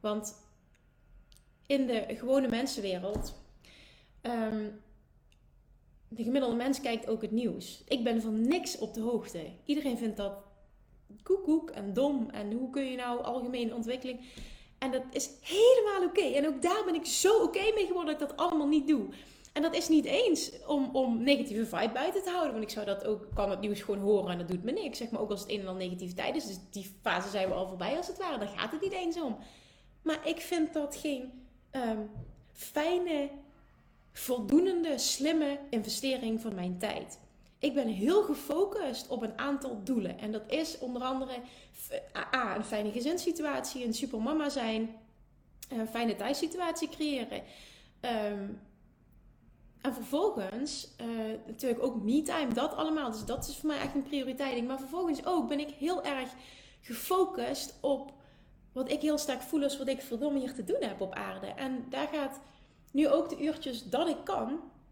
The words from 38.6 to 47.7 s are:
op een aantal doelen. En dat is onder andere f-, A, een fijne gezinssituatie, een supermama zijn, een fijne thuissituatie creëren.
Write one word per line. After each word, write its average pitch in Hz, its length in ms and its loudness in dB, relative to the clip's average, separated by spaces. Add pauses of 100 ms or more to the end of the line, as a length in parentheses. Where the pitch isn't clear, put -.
op 233 140 -2
een 214 160 -6
aantal 269 460 -2
doelen. 190 340 0
En 214 140 -4
dat 214 140 -4
is 311 320 -2
onder 247 240 -4
andere 262 360 -2 (360)
f-, - 260 -8 (340)
A, 226 220 2
een 214 80 -2
fijne 208 260 -2
gezinssituatie, 285 920 -2
een 226 100 0
supermama 277 540 0
zijn, 226 480 -2 (720)
een 226 200 -2
fijne 233 280 0
thuissituatie 330 720 -2
creëren. 285 540 -2 (580)